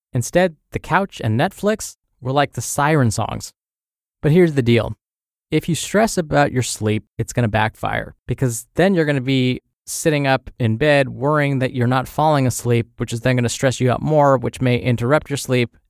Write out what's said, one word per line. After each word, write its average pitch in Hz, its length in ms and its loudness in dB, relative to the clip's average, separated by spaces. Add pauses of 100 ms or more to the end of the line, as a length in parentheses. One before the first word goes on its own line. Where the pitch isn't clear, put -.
(120)
Instead, 165 440 0 (140)
the - 80 -6
couch - 440 -4
and 110 160 0
Netflix 202 580 -2 (240)
were 127 120 -6
like 143 200 0
the - 80 -8
siren 143 500 0
songs. - 420 -6 (720)
But 147 100 2
here's 170 220 6
the 139 80 2
deal. 117 320 2 (560)
If 156 180 -2
you 165 60 0
stress 208 440 -2
about 147 320 2
your 123 120 0
sleep, 107 420 -2 (140)
it's - 140 -6
gonna 120 140 0
backfire, 110 680 -2 (120)
because 123 480 -4
then 190 200 2
you're 165 100 2
gonna 147 160 0
be 127 400 0 (260)
sitting 147 400 -2
up 131 320 0
in 110 180 0
bed 139 340 2
worrying 139 500 0
that 127 140 -2
you're 120 120 0
not 127 220 0
falling 147 380 2
asleep, 120 500 0
which - 160 -8
is 113 80 -6
then 127 160 0
gonna 120 120 0
stress - 320 -2
you 127 120 2
out - 100 -4
more, 143 360 4
which 123 220 -6
may 123 180 2
interrupt 123 520 0
your 143 60 -4
sleep, 123 400 -2 (120)